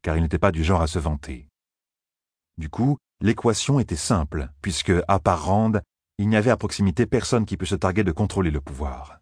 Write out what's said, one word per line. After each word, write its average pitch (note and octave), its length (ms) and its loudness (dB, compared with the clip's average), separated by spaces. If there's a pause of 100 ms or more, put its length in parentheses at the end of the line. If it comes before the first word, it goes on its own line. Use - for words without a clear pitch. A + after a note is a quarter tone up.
car D#2 160 -2
il E2 60 2
n'était D#2+ 160 -2
pas G2 120 4
du D#2+ 120 -2
genre F2 180 4
à D#2+ 60 2
se E2+ 120 -4
vanter. C#2+ 480 -6 (1080)
Du D#2 120 -8
coup, C3+ 280 0 (240)
l'équation A2+ 580 2
était F#2 160 -2
simple, D#2 540 -2 (120)
puisque, F#2+ 320 -2 (140)
à G2 120 2
part F2 260 0
Rand, G#2+ 280 2 (440)
il G#2 100 0
n'y A2 100 4
avait G#2+ 120 4
à G#2+ 80 4
proximité G#2 480 0
personne A2+ 400 0
qui F#2+ 100 -6
pût F#2 120 -6
se G2+ 80 0
targuer F#2 280 0
de F#2 80 2
contrôler F#2+ 380 0
le C#2+ 120 -2
pouvoir. C#2 600 -10